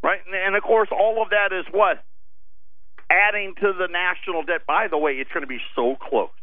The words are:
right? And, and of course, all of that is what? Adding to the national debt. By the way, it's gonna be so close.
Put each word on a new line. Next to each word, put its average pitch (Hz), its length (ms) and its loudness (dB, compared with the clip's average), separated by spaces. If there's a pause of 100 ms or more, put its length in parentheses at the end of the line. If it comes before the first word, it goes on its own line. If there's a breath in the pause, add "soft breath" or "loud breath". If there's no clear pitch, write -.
right? 175 240 2
And, 185 100 -8
and 196 200 2
of 208 80 2
course, 220 280 6
all 220 300 4
of - 80 0
that 202 260 4
is 180 160 -2
what? 185 320 4 (1080)
Adding 202 500 -2
to 196 160 0
the 185 100 -2
national 175 540 -4
debt. 165 240 -4
By 196 240 0
the 160 80 -2
way, 147 160 0
it's 131 180 -6
gonna 147 140 -4
be 123 160 -8 (140)
so 123 260 2
close. 107 280 0 (120)